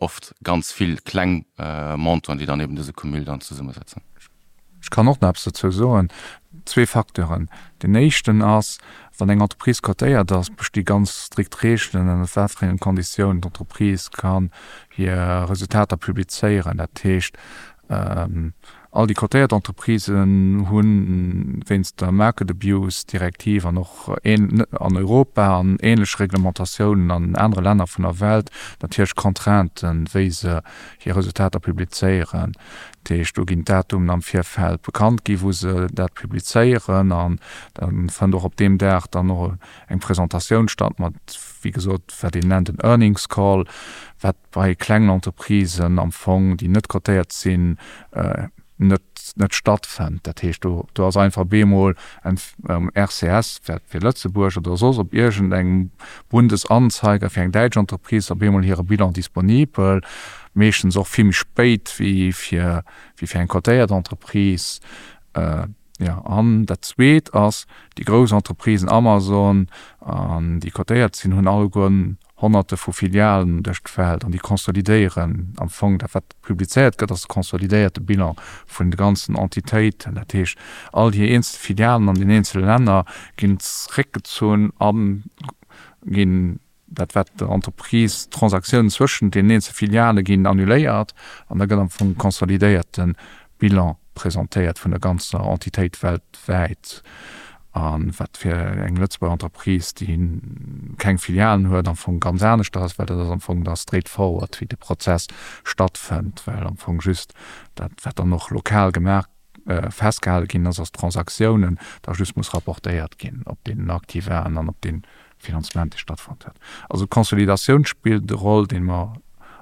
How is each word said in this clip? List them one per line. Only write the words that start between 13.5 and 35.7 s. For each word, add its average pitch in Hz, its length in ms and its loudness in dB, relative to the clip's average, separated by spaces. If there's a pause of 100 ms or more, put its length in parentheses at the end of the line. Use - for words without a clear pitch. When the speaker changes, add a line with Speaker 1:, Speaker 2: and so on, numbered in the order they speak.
Speaker 2:
kann 92 420 -2 (380)
hier 90 580 -2
Resultate 98 480 -2
publizieren. 95 840 -2
Das - 260 -8
heißt, 92 280 0 (580)
ähm, 90 640 -4 (380)
all 113 160 2
die 104 80 0
kotierten 127 420 2
Entreprisen 98 1120 0
haben, 98 960 0
wenn 98 160 0
es - 120 -8
der 90 160 -2
Market 101 400 2
Abuse 98 560 -2
Direktive 90 640 -2
noch - 520 -6
ähn-, 107 480 4
an - 240 -2
Europa, 98 640 2
an 95 200 2
ähnliche 110 400 2
Reglementationen, 95 880 0
an 87 260 -2
andere 101 240 2
Länder 98 260 2
von - 180 -4
der 87 160 -4
Welt, 107 300 0 (300)
natürlich 95 340 -2
Kontranten, 90 960 0
wie 95 180 2
sie 85 320 -4 (360)
hier - 180 -4
Resultate 92 440 0
publizieren. 90 960 -2 (480)
Das 82 140 -2
heißt, 82 200 -4
du 117 60 -2
gehst 85 240 -2
Datum 92 420 0
am 90 120 0
Vierfeld 87 600 -2
bekannt, 110 420 0
geben, 98 180 -2
wo 98 100 0
sie 90 400 -2